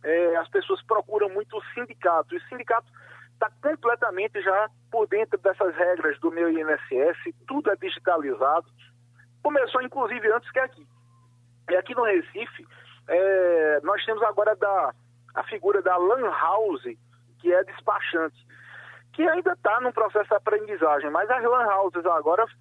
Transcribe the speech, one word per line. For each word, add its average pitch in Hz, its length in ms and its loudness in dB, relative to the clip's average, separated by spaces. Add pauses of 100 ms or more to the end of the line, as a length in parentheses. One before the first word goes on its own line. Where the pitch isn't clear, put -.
é, 165 360 2
as 165 100 -4
pessoas 190 360 -2
procuram 208 440 -2
muito 208 300 -8
o 196 40 -8 (120)
sindicato. 175 600 -2
E 180 40 -6
o - 100 -8
sindicato 233 400 -4 (500)
tá 214 140 -2 (100)
completamente 226 800 -2
já 190 280 2 (200)
por 220 160 0
dentro 214 340 -2
dessas 185 360 0
regras 165 460 0
do 165 100 0
meu 170 180 0
I 160 120 0
N 156 100 -2
S 143 240 -4
S, 156 400 0 (100)
tudo 277 240 -2
é 196 60 2
digitalizado. 156 920 -2 (760)
Começou, 262 380 0
inclusive, 240 500 -2
antes 233 200 -2
que 254 80 0
aqui. - 280 -6 (840)
E 175 60 2
aqui 185 180 -2
no 233 120 0
Recife, 202 600 -4 (440)
é, 175 760 4
nós 196 220 0
temos 220 180 -2
agora 208 320 2
da, 190 380 0 (420)
a - 80 -4
figura 196 380 0
da 180 160 2
Lan 208 320 2
House, 185 540 -2 (560)
que 175 120 0
é 180 140 4
despachante, - 720 -4 (720)
que 320 160 0
ainda 349 340 0
tá 226 200 2
num 254 100 -2
processo 208 380 0
de 214 60 4
aprendizagem, 185 720 0
mas 180 200 -2
as 247 140 0
Lan 240 320 2
Houses 180 300 0
agora 170 400 2 (160)